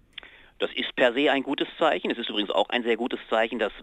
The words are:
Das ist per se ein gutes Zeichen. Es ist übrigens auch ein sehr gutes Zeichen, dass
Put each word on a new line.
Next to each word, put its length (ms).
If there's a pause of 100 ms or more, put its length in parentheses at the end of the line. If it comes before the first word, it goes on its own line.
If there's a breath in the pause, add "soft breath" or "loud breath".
(600 loud breath)
Das 140
ist 220
per 180
se 180
ein 120
gutes 240 (100)
Zeichen. 340
Es 60
ist 120
übrigens 220
auch 180
ein 140
sehr 140
gutes 220 (100)
Zeichen, 300
dass 240